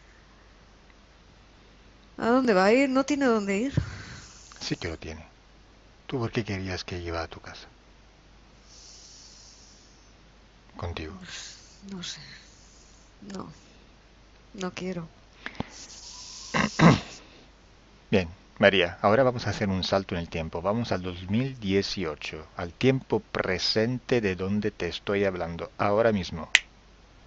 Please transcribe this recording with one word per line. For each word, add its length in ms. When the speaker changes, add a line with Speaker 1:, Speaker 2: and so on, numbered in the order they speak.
Speaker 1:
¿A 120
dónde 240
va 120
a 80
ir? 160
No 160
tiene 200
dónde 320
ir. 160
Speaker 2:
Sí 160
que 140
lo 80
tiene. 280
¿Tú 120
por 120
qué 120
querías 400
que 180
llevara 240
a 40
tu 120
casa? 260
Contigo. 360
Speaker 1:
No 120
sé. 180
No. 300
No 200
quiero. 340
Speaker 2:
<clears throat> 720
Bien, 200
María, 460
ahora 180
vamos 240
a 60
hacer 180
un 140
salto 320
en 60
el 80
tiempo. 340
Vamos 280
al 120
dos 260
mil 300
dieciocho, 960
al 180
tiempo 460
presente 1000
de 140
donde 360
te 160
estoy 380
hablando 520
ahora 340
mismo. 380